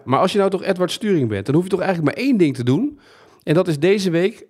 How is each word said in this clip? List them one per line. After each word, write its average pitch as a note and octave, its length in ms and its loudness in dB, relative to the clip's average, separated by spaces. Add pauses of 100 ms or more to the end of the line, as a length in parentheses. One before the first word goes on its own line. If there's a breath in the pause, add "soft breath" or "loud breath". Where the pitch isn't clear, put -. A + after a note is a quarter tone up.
maar B2+ 160 0
als F#3 120 0
je G#3+ 60 0
nou F#3+ 120 2
toch F#3+ 120 -4
Edward F3+ 280 -2
Sturing F3 380 0
bent, G#2 180 -4
dan C3+ 80 0
hoef F3 100 2
je F#3 60 -10
toch G3 100 -2
eigenlijk E3 360 0
maar - 80 -4
één C4+ 120 2
ding D#3 200 2
te A#2+ 80 -6
doen. F3+ 360 0 (420 soft breath)
En D3+ 120 0
dat F3 140 2
is D#3 100 -2
deze F#3+ 320 2
week, F3+ 400 -2